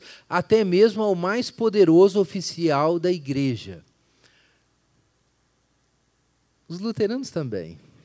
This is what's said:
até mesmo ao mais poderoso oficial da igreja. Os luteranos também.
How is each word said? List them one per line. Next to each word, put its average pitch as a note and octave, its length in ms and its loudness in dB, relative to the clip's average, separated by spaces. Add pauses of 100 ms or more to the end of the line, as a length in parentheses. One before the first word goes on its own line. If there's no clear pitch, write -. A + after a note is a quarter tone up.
(300)
até G#3 340 2
mesmo G3 380 2
ao G3+ 140 0
mais F#3+ 340 -4
poderoso G3 680 4
oficial E3 800 -2
da F3+ 120 0
igreja. C3+ 720 -6 (2750)
Os E3+ 120 -12
luteranos A3+ 520 -6
também. F#2+ 480 -8 (240)